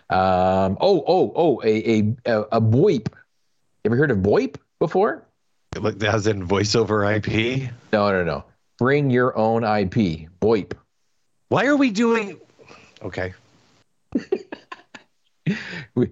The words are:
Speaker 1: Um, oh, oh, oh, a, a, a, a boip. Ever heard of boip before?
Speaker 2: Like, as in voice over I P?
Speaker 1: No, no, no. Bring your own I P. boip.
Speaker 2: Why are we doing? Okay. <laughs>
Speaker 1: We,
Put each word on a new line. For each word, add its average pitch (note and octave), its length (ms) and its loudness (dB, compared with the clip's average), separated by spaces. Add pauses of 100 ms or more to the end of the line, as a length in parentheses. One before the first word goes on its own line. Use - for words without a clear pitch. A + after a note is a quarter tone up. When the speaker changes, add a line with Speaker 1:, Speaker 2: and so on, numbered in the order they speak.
Speaker 1:
Um, F#2 720 2
oh, F#3+ 240 2
oh, D#3+ 300 2
oh, E3+ 280 2
a, A2 360 2
a, G#2+ 160 0 (100)
a, A2 160 0 (120)
a A2+ 80 2
boip. B2 480 2 (760)
Ever A2 100 0
heard D3 140 2
of A2 100 0
boip C3 360 0 (240)
before? A#3 440 -2 (560)
Speaker 2:
Like, G#2 220 -4
as G#2 240 0
in G2+ 200 -2
voice G2 300 0
over G#2+ 300 2
I G#2 140 0
P? A#2+ 500 -2 (240)
Speaker 1:
No, G#2 180 2
no, F2+ 120 0
no. D2 200 -4 (360)
Bring C#3 320 2
your B2 260 2
own A2+ 260 0
I G#2 220 0
P. E2 420 -2 (140)
boip. G#2 300 0 (800)
Speaker 2:
Why G3+ 180 0
are D4 100 2
we C4+ 140 2
doing? G#3+ 480 -2 (640)
Okay. F#2 320 -8 (800)
<laughs> - 80 -2 (1700)
Speaker 1:
We, A#2+ 160 0